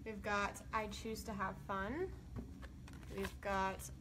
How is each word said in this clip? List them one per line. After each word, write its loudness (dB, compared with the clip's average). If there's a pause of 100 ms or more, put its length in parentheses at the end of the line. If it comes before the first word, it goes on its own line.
We've -2
got, 4 (120)
"I 2
choose -2
to -2
have 2 (100)
fun." 2 (1040)
We've 0
got, 4 (120)